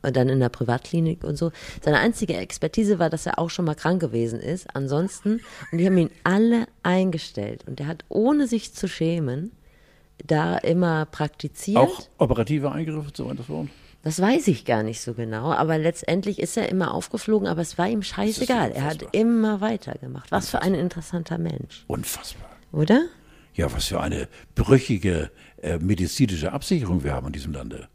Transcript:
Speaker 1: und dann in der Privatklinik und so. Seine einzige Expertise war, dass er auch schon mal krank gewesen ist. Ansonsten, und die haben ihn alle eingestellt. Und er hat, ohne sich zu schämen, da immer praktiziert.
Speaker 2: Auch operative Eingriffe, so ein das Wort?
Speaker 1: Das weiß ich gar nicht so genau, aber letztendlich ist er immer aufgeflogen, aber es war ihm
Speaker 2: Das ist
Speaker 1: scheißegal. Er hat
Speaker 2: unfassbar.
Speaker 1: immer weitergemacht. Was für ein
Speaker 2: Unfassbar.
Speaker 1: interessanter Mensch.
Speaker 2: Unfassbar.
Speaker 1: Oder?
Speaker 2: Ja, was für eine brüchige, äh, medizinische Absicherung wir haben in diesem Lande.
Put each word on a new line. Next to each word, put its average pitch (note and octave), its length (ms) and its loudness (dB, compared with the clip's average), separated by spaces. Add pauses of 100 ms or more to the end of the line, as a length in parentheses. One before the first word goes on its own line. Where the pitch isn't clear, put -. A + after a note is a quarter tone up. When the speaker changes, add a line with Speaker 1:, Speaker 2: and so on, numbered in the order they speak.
Speaker 1:
und C3+ 120 0
dann C3 140 4
in C3 100 4
der B2 100 4
Privatklinik D#3+ 720 -2
und D3 140 -4
so. E3 140 0 (300)
Seine D3+ 160 4
einzige F3+ 400 2
Expertise F#3 640 0
war, E3 100 4
dass D#3 160 -4
er - 140 -2
auch E3 100 -2
schon F3 160 -2
mal D3+ 80 0
krank F3 260 0
gewesen A#2 400 -2
ist. E3 360 -6
Ansonsten, D#3+ 640 -2 (320)
und E3 80 -2
die F3 80 4
haben F#3+ 100 6
ihn E3 140 4 (120)
alle A3+ 440 4 (160)
eingestellt. E3+ 840 -2
Und C3 140 -12
er C#3+ 80 -6
hat, D#3 220 -10
ohne C#4 360 2
sich A3+ 300 -4
zu - 120 -4
schämen, E3 680 -2 (680)
da E3+ 340 2
immer E3 500 2
praktiziert. - 720 -4
Speaker 2:
Auch - 260 4 (160)
operative C3+ 520 2
Eingriffe, D3+ 400 -6
so B2+ 160 -8
ein C3+ 100 -8
das B2+ 120 -12
Wort? D#3 200 -6 (360)
Speaker 1:
Das D#3 140 -2
weiß A#3 300 4
ich C3+ 160 2
gar A2 180 2
nicht A2 160 -4
so A#2+ 140 -8
genau, A2+ 400 -2
aber D#3+ 240 2
letztendlich F3 600 -2
ist - 180 -2
er G#3+ 100 0
immer F#3 260 0
aufgeflogen, G3+ 540 -2
aber E3 140 -2
es - 160 -6
war F3 100 0
ihm G#3+ 140 0
Speaker 2:
Das - 80 -8
ist - 60 -10
Speaker 1:
scheißegal. G#3+ 580 0
Er C3+ 100 -4
hat D3+ 200 -2
Speaker 2:
unfassbar. - 180 -8
Speaker 1:
immer A3 400 4
weitergemacht. C3+ 680 -6
Was F#3+ 200 0
für - 120 0
ein F#3+ 120 2
Speaker 2:
Unfassbar. D#3+ 100 0
Speaker 1:
interessanter E3+ 540 -4
Mensch. E3 500 -6
Speaker 2:
Unfassbar. - 640 -8 (240)
Speaker 1:
Oder? F3+ 300 6 (520)
Speaker 2:
Ja, D2 160 0
was - 140 -2
für E2+ 160 -2
eine D2 260 -2 (280)
brüchige, G2 760 4 (300)
äh, E2 160 -2
medizinische F2+ 760 0
Absicherung F#2+ 540 0
wir C#2 80 0
haben C2 140 -4
in D2 60 -8
diesem D2 200 -8
Lande. B1 420 -10